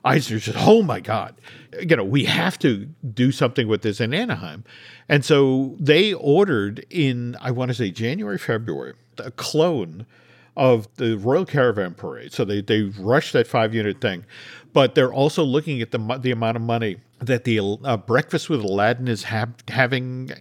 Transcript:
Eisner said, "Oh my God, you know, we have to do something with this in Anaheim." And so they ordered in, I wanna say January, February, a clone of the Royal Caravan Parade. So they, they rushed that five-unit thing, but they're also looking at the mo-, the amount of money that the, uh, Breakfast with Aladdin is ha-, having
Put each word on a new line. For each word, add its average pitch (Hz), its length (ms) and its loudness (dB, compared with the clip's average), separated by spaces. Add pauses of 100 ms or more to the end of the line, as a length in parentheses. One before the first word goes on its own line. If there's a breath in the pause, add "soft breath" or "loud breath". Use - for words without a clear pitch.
Eisner 127 340 2
said, - 180 -6
"Oh 214 240 6
my 120 200 -2
God, - 340 -4 (420 loud breath)
you 165 200 2
know, 101 80 -2
we 123 180 2
have 170 360 0
to 120 280 0 (260)
do 127 200 2
something 123 340 0
with 107 140 0
this 104 180 -2
in 120 140 -2
Anaheim." 113 500 -6 (460 loud breath)
And 147 160 4
so 135 520 4
they 170 360 4
ordered 143 760 2
in, 123 520 -2
I 127 100 -4
wanna 123 220 -2
say 110 180 -2
January, 165 460 -4
February, 92 560 -4 (240)
a 117 120 -10
clone 117 760 -2 (500 soft breath)
of 120 400 4
the 113 220 -2
Royal 131 280 0
Caravan 104 480 0
Parade. 90 400 -12
So 131 100 -2
they, 104 180 -2
they 107 200 2
rushed 104 520 0
that 117 140 4
five-unit 110 540 -2
thing, 95 240 -4 (480 loud breath)
but 135 220 4
they're 127 180 4
also 147 300 2
looking 139 380 0
at 113 100 -6
the 123 80 -4
mo-, 113 180 -4
the 127 140 -2
amount 113 260 -2
of 113 60 -4
money 113 340 -2 (220)
that 120 260 -2
the, 113 140 2 (240)
uh, 131 140 0
Breakfast 123 520 -2
with 139 120 0
Aladdin 107 460 0
is 113 160 -2
ha-, 113 240 -4 (220)
having 127 720 -2